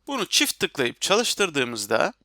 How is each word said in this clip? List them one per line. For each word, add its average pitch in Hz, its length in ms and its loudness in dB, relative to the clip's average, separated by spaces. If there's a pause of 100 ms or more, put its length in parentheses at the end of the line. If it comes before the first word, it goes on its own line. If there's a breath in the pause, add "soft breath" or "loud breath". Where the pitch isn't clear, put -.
Bunu 262 180 -4
çift - 340 0
tıklayıp 127 420 -2
çalıştırdığımızda 139 1120 0 (120)